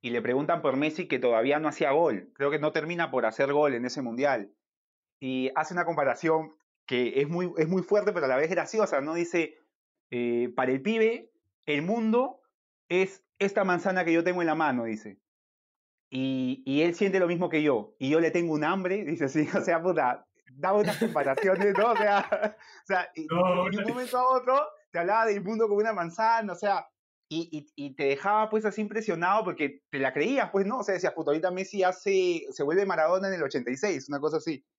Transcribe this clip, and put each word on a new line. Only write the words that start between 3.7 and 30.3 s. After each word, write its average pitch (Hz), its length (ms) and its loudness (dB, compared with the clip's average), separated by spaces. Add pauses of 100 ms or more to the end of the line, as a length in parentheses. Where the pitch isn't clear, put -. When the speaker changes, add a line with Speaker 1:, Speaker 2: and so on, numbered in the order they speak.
Speaker 1:
en 120 100 -4
ese 123 160 -6
mundial. 120 500 -2 (680)
Y 131 360 -2
hace 156 200 -4
una 175 100 0
comparación 160 720 0 (320)
que 123 340 0
es 143 80 0
muy, 175 280 -2
es 156 100 2
muy 185 160 0
fuerte, 208 280 2
pero 170 140 -2
a 131 40 2
la 127 80 2
vez 156 120 2
graciosa, 190 520 0
¿no? 151 120 -6
Dice, 170 460 -2 (500)
eh, 120 460 -2
"Para 127 160 0
el 135 100 0
pibe, 226 500 0 (360)
el 147 160 -2
mundo 226 580 0 (480)
es 185 340 0 (140)
esta 196 260 0
manzana 185 400 0
que 165 100 2
yo 165 100 4
tengo 180 180 0
en 170 60 0
la 156 80 2
mano", 135 300 0
dice. 107 340 -8 (880)
"Y, 131 560 -4
y 139 160 2
él 170 140 2
siente 190 240 0
lo 180 80 2
mismo 170 220 -2
que 156 140 0
yo, 120 360 0
y 131 100 -2
yo 156 100 4
le 160 120 2
tengo 170 220 0
un 151 100 -2
hambre", 185 420 -2
dice 147 200 -2
así, 147 220 0
<laughs> 180 80 -6
o 185 60 0
sea, 165 220 0
puta, 156 440 0 (280)
daba 190 240 2
unas 165 180 0
comparaciones, 190 800 2
¿no? 220 140 4
O 220 40 4
sea, 202 320 2
<laughs> 208 300 -2
o - 300 -20
sea, 180 280 0
y, 156 140 -10
Speaker 2:
No, 180 380 2
Speaker 1:
y 185 40 -4
de 202 60 -4
un 196 60 -2
Speaker 2:
no. 220 100 -2
Speaker 1:
momento 247 240 -4
a 254 200 4
otro 247 180 2 (360)
te 170 80 -4
hablaba 214 280 2
del 202 160 -2
mundo 220 240 0
como 202 120 2
una 220 140 0
manzana, 214 600 0
o - 20 -8
sea, 196 320 -2 (420)
y, 165 240 -6
y, 147 320 -12
y 135 100 -12
te 151 100 -4
dejaba, 202 440 2
pues, 214 160 0
así 208 160 -2
impresionado 208 640 0
porque 147 440 -4
te 143 100 -6
la 131 120 0
creías, 202 400 0